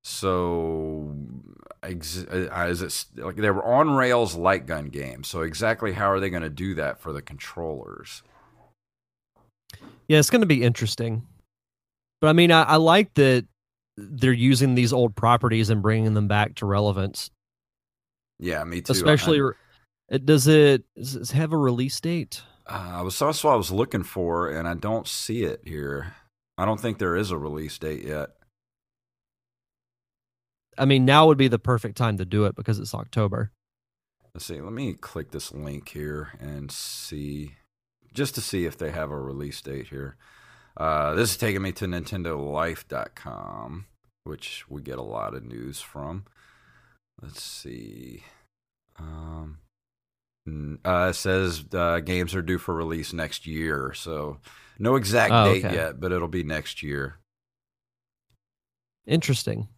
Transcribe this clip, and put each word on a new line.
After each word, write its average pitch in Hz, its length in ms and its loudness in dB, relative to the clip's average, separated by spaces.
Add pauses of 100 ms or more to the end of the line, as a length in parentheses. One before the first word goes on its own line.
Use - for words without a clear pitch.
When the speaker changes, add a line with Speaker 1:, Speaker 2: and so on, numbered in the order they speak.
Speaker 1:
So, 80 1120 -2 (680)
ex-, 85 420 -10
uh, 90 440 -4
is 87 140 -2
it 90 40 -6
s-, - 280 -8
like, 65 220 -10
they 107 140 2
were 95 140 0
on 143 260 6
rails 123 440 4
light 85 320 2
gun 76 200 -6
games. 67 420 -10
So 85 140 -6
exactly 107 500 -2
how 98 180 0
are 98 80 2
they 95 120 -2
gonna 82 200 -4
do 90 240 -6
that 73 240 -4
for 80 140 -10
the 71 100 -8
controllers? 69 1000 -12 (1900)
Speaker 2:
Yeah, 151 100 8
it's 147 120 6
gonna 226 160 6
be 143 180 4
interesting. 117 600 0 (920)
But 156 80 6
I 156 40 8
mean, 170 180 8
I, 160 120 8
I 156 140 6
like 165 380 6
that 131 320 6 (500)
they're 131 360 2
using 127 420 6
these 123 180 4
old 123 220 2
properties 113 560 4
and 104 120 4
bringing 110 320 2
them 104 140 2
back 104 280 2
to 107 100 -6
relevance. 101 640 0 (1080)
Speaker 1:
Yeah, 80 240 -4
me 85 160 -6
too. - 120 -4
Speaker 2:
Especially, 151 480 4
Speaker 1:
I 135 100 2 (580)
Speaker 2:
it, 131 180 -2
does 143 200 6
it, 147 380 8 (120)
does 135 180 -10
it 120 160 -10
have 151 220 0
a 160 60 0
release 127 420 0
date? 165 420 -4 (240)
Speaker 1:
Uh, 90 300 -8
I 87 60 -4
was, 90 160 -4
that's 151 240 0
what 151 100 6
I 127 40 6
was 92 160 0
looking 104 320 0
for, 85 460 -2
and 82 180 -4
I 87 60 -4
don't 104 340 -4
see - 340 -6
it 80 220 -4
here. 71 500 -8 (440)
I 87 60 -2
don't 104 160 0
think 110 180 -4
there 87 180 0
is 98 140 -2
a 87 80 -4
release 76 400 -8
date 78 260 -8
yet. 73 260 -6 (2500)
Speaker 2:
I 127 80 2
mean, 135 180 6
now 143 220 10
would 151 120 8
be 135 100 6
the 117 100 2
perfect 113 380 -2
time 113 220 0
to 95 60 -4
do 104 220 2
it 95 100 -2
because 104 220 -2
it's - 160 -8
October. 107 580 -2 (840)
Speaker 1:
Let's - 120 -14
see. 78 140 -10
Let 90 120 -12
me 117 220 -6
click - 360 -12
this - 220 -12
link 71 380 -12
here 73 500 -10
and 71 300 -12
see, 73 840 -12 (580)
just 135 220 -4
to 127 40 -8
see 95 240 -4
if 78 140 -8
they 80 120 -6
have 78 200 -8
a 73 100 -8
release 69 400 -10
date 67 280 -12
here. 69 280 -14 (600)
Uh, 76 380 0
this 104 180 0
is - 40 -4
taking 101 240 -2
me 95 120 -6
to - 120 -8
Nintendo 85 640 -6
Life 80 380 -4
dot 60 260 -8
com, 57 720 -14 (400)
which - 460 -12
we 71 100 -10
get 67 180 -10
a 64 40 -10
lot 53 320 -8
of 62 100 -12
news 60 380 -12
from. 80 420 -12 (960)
Let's - 220 -18
see. 60 840 -16 (720)
Um, 80 600 -14 (880)
n-, 73 340 -8
uh, 90 280 2
it 87 40 -6
says, 92 600 -2
uh, 85 260 0
games 87 340 -2
are 95 60 -2
due 90 160 -2
for 87 180 -6
release 80 380 -6
next 78 340 -8
year, 78 460 -4
so 73 460 -10 (400)
no 120 180 2
exact 113 380 2
Speaker 2:
Oh, 113 100 8
Speaker 1:
date 95 220 4
Speaker 2:
okay. - 80 -2
Speaker 1:
yet, 80 260 -4
but 90 100 -4
it'll 87 160 -2
be 85 160 -4
next 76 400 -8
year. 69 360 -8 (1900)
Speaker 2:
Interesting. 110 720 -2